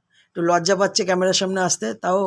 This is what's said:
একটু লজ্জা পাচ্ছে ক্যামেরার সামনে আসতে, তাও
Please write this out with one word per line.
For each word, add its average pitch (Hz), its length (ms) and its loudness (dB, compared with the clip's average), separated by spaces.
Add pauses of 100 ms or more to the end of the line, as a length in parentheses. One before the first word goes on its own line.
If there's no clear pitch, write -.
(240)
একটু - 180 -10
লজ্জা 175 340 2
পাচ্ছে 196 280 0
ক্যামেরার 185 300 0
সামনে 190 280 -2
আসতে, 214 320 -2
তাও 185 340 -2